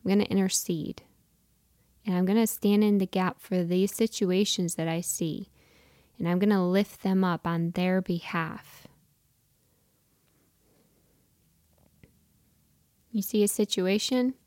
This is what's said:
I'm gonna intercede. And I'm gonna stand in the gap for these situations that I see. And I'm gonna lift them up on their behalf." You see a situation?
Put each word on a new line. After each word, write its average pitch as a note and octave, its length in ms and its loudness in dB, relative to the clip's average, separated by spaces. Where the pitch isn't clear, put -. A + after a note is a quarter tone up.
I'm F#3 60 -2
gonna G3+ 160 4
intercede. - 760 -2
And F3+ 100 0
I'm F3+ 100 2
gonna A3 220 4
stand G#3 360 2
in G#3 160 4
the F#3+ 80 0
gap F#3 340 -2
for F3+ 220 -2
these F#3 300 0
situations F#3 800 0
that E3 120 -2
I E3 140 -2
see. - 480 -6
And E3+ 100 -4
I'm F3 120 0
gonna G3 280 2
lift F#3+ 340 0
them F#3+ 220 2
up F3 240 -2
on E3+ 240 -2
their F#3 280 0
behalf." - 880 -8
You G#3 120 -2
see G#3 200 2
a G3+ 40 4
situation? G#3+ 880 0